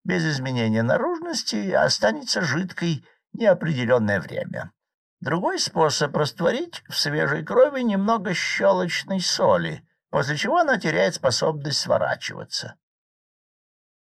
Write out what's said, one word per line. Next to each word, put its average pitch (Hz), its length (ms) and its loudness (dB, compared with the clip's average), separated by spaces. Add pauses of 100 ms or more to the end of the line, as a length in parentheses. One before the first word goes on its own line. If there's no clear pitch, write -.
без 180 200 0
изменения 127 600 0
наружности 226 880 -2
останется 214 680 0
жидкой 170 640 -4 (280)
неопределённое 123 880 2
время. - 500 -8 (500)
Другой 202 380 -2
способ — 151 580 0
растворить 190 720 -2
в - 80 -10
свежей 151 480 0
крови 254 360 4
немного 208 540 2
щелочной 190 880 0
соли – 95 640 2 (260)
после 151 260 0
чего 247 220 0
она 285 200 2
теряет 165 360 0
способность 147 680 -2
сворачиваться. - 960 -4 (1300)